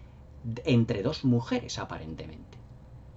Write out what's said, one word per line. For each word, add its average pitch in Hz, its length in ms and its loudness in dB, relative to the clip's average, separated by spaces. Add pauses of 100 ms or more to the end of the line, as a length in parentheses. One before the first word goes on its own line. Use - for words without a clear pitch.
(640)
entre 113 400 4
dos 139 220 0
mujeres, 127 520 2
aparentemente. 78 800 -10 (600)